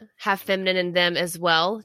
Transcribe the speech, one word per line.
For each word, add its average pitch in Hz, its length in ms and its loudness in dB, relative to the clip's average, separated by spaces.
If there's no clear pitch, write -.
have 196 240 -2
feminine 190 340 -2
in 180 160 -2
them 175 240 2
as 165 240 -4
well. 175 460 2